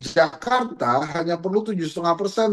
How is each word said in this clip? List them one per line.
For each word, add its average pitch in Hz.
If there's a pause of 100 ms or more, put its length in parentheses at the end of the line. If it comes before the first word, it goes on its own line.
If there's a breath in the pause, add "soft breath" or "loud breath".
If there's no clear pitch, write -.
Jakarta 165 (100)
hanya 170
perlu 190
tujuh 180
setengah 170
persen 202